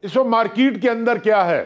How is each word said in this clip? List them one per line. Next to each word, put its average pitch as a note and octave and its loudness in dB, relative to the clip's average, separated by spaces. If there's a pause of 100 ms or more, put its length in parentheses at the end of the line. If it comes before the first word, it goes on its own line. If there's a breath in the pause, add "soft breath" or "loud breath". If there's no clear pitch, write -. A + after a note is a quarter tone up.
اس F#3+ -6
وقت C4 2
مارکیٹ A3+ 0
کے B3 2
اندر A3+ -2
کیا G3+ 2
ہے؟ D3 0